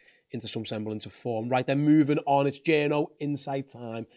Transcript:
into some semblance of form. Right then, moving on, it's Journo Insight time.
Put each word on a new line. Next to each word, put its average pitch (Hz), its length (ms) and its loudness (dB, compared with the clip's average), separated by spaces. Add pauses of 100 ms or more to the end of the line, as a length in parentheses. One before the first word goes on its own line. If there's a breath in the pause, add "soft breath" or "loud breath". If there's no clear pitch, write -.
(300 soft breath)
into 113 180 -8
some 113 160 -6
semblance 107 400 -6
of - 80 -12
form. 117 380 -6
Right 127 160 2
then, 139 140 0
moving 147 440 6
on, 139 220 2
it's 139 120 -2
Journo 151 500 2 (120)
Insight 143 480 -4
time. 120 380 -10 (100)